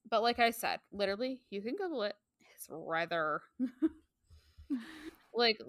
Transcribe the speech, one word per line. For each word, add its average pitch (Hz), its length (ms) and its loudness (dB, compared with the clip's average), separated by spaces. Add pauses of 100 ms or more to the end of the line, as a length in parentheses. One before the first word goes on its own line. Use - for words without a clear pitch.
But 220 140 4
like 240 160 4
I 233 120 6
said, - 300 -2 (120)
literally, 202 480 -2 (100)
you 196 120 -6
can 247 140 -4
Google 339 260 -2
it. 208 120 -2 (420)
It's - 140 -16
rather 160 720 -2 (160)
<laughs> - 1800 -6
like, 226 240 4 (100)